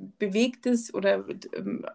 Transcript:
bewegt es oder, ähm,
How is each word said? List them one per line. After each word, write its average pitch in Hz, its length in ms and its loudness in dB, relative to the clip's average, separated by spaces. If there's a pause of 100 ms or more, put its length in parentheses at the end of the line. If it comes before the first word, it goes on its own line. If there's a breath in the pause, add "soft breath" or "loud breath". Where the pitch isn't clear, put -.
(200)
bewegt 220 460 2
es 233 280 0
oder, 196 320 2 (300)
ähm, 190 400 -4